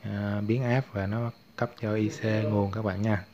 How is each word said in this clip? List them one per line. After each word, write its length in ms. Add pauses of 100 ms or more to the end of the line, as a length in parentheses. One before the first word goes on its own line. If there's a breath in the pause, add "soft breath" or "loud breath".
à, 440
biến 160
áp 300
và 140
nó 240 (260)
cấp 140 (100)
cho 140
I 140
C 160
nguồn 480
các 100
bạn 200
nha. 320